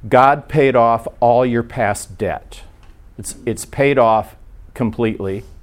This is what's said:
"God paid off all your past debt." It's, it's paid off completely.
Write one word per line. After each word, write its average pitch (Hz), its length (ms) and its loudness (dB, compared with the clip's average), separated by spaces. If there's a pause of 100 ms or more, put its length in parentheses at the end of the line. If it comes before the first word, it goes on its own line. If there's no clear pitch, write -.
"God 135 400 4
paid 139 260 2
off 117 320 2 (140)
all 120 240 2
your 117 180 -2
past 104 540 -6
debt." - 460 -8 (560)
It's, - 260 -14
it's 113 200 -6
paid 139 340 0
off 110 380 0 (380)
completely. 110 680 -4 (180)